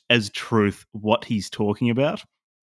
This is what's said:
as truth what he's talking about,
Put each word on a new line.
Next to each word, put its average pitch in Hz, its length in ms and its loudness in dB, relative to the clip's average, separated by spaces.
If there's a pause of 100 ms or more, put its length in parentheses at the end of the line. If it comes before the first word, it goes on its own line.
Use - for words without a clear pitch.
as 113 200 2
truth - 640 0
what 107 320 0
he's 107 240 -4
talking 107 400 -2
about, 139 340 -2 (420)